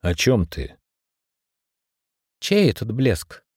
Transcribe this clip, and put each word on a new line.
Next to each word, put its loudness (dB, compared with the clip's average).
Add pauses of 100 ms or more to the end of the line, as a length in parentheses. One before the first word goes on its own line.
"О -2
чем 2
ты?" -12 (1600)
"Чей 2
этот -4
блеск?" -2 (120)